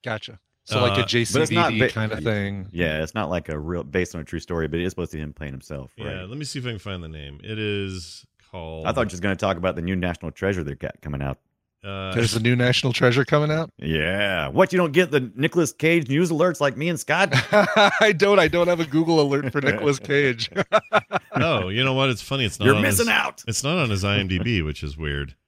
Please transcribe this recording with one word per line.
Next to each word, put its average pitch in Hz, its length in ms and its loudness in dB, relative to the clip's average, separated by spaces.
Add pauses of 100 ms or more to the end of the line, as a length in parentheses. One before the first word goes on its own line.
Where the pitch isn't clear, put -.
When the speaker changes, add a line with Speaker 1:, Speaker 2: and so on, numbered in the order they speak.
Speaker 1:
Gotcha. 110 340 -8 (240)
So, 107 180 0
like, 120 160 4
a - 60 2
Speaker 2:
Uh, 120 300 2
Speaker 3:
But - 80 4
it's 156 100 0
not 165 200 2
Speaker 1:
J 117 40 -2
C 110 40 0
V - 0 -
D - 0 -
Speaker 3:
ba- 127 120 4
Speaker 1:
kind 110 220 -2
of - 100 -8
thing. 101 480 -2
Speaker 3:
Yeah, 80 320 0
it's 78 100 -8
not, 98 160 -4
like, 85 200 -4
a 76 100 -4
real, 82 240 -6
based 85 320 -2
on 80 60 -8
a - 20 -10
true 80 160 -8
story, 82 300 -4
but 82 100 -2
it 87 60 -2
is 92 60 -2
supposed 85 200 -8
to 80 60 -12
be 78 60 -8
him 76 100 -10
playing 71 200 -12
himself, 67 440 -14
Speaker 2:
Yeah, 107 80 -12 (140)
Speaker 3:
right? 92 100 -14
Speaker 2:
let 127 80 -12
me 151 80 -10
see 139 140 -10
if 123 60 -10
I 123 40 -6
can 107 100 -10
find 92 240 -10
the 80 60 -12
name. 73 340 -16
It 110 160 -10
is 98 680 -6 (260)
called 80 340 -10
Speaker 3:
I 113 80 0
thought 131 80 0
you 113 40 2
were 98 40 -6
just 90 140 -10
gonna 98 120 0
talk 98 220 0
about 87 180 -2
the 82 60 -6
new 92 160 -2
National 87 340 -4
Treasure 95 320 -2
they 69 120 -6
got - 260 -10
coming 71 200 -6
out. 69 180 -6 (420)
Speaker 2:
Uh, 95 320 -8
Speaker 1:
There's 117 220 0
a 113 60 0
new 123 160 4
National 123 340 2
Treasure 123 320 4
coming 151 260 2
out? 160 280 -2
Speaker 3:
Yeah. 82 720 0
What, 165 240 4
you 185 40 2
don't 170 140 2
get 165 200 2
the 127 240 0
Nicolas 160 360 0
Cage 160 380 2
news 156 200 2
alerts 165 300 0
like 143 160 2
me 156 140 -2
and 165 100 -4
Scott? 175 320 0
Speaker 1:
<laughs> 202 680 4
I 214 100 6
don't. 202 260 4
I 165 120 6
don't 175 180 2
have 175 140 2
a 165 40 0
Google 160 360 2
alert 139 320 0
for 147 80 0
Nicolas 143 360 2
Cage. 135 580 0
<laughs> 190 60 0 (800)
Speaker 2:
Oh, 120 280 0
you 117 160 0
know 131 80 0
what? 135 160 2
It's 117 120 -2
funny. 135 220 -4
It's 101 160 -4
not 104 60 0
Speaker 3:
You're 135 100 8
Speaker 2:
on - 60 2
Speaker 3:
missing 104 240 2
Speaker 2:
his, 233 100 2
Speaker 3:
out. - 320 -4
Speaker 2:
it's 117 160 -4
not 156 140 -2
on 139 140 0
his 95 120 -2
I 101 140 2
M 98 100 0
D 90 120 0
B, 95 220 0
which 76 220 -6
is 73 140 -8
weird. 71 380 -6 (120)